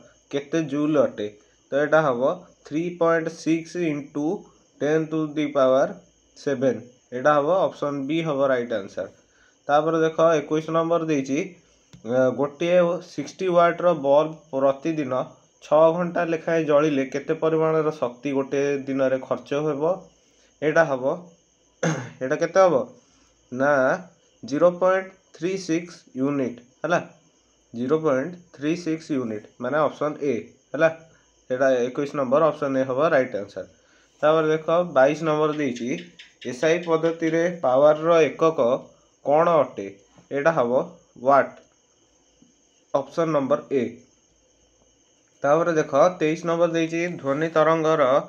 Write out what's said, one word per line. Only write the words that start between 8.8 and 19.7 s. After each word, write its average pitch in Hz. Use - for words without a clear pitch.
ତାପରେ 156
ଦେଖ, 160
ଏକୋଇଶ 156
ନମ୍ବର 165
ଦେଇଛି, 139
ଏ, 131
ଗୋଟିଏ 170
ସିକ୍ସଟି -
ୱାଟ୍ର 170
ବଲ୍ବ 143
ପ୍ରତିଦିନ 139
ଛଅ 160
ଘଣ୍ଟା 175
ଲେଖାଏଁ 165
ଜଳିଲେ 147
କେତେ 143
ପରିମାଣର 160
ଶକ୍ତି 135
ଗୋଟେ 139
ଦିନରେ 131
ଖର୍ଚ୍ଚ 131
ହେବ? 151